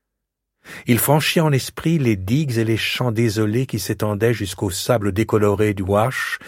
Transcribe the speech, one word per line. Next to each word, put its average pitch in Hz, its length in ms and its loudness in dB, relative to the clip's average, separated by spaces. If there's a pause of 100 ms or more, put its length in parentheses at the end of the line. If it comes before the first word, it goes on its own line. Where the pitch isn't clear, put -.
(840)
Il 117 140 4
franchit 151 400 2
en 156 120 4
esprit 160 460 0
les 120 180 2
digues 117 420 -2
et 113 80 2
les 110 120 0
champs - 340 -2
désolés 110 540 0
qui - 140 -4
s'étendaient 107 540 0
jusqu'au 104 360 -4
sable 104 420 0
décoloré 104 600 2
du 101 80 -6
Wash 101 560 0 (100)